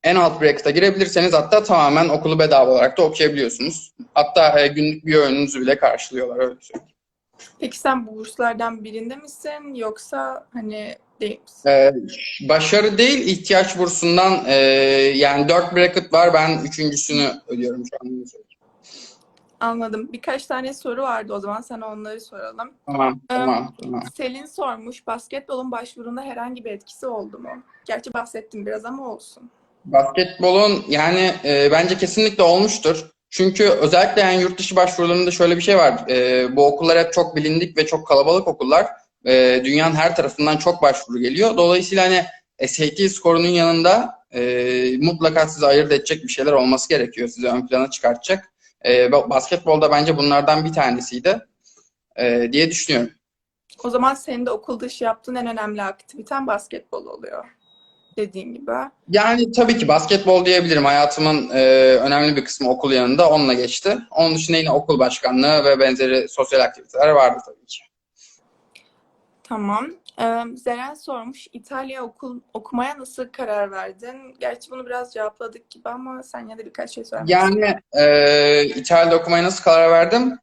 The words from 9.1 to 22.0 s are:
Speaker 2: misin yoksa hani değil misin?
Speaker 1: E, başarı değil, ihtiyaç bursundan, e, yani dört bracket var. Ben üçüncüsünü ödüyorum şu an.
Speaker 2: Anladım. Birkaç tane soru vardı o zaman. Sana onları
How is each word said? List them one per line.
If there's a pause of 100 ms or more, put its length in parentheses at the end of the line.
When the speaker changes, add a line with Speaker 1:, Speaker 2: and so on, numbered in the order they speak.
Speaker 2:
misin
yoksa
hani (240)
değil
misin?
Speaker 1:
E, (560)
başarı
değil,
ihtiyaç
bursundan,
e, (600)
yani
dört
bracket
var.
Ben
üçüncüsünü (160)
ödüyorum
şu
an. (1300)
Speaker 2:
Anladım.
Birkaç
tane
soru
vardı
o
zaman.
Sana
onları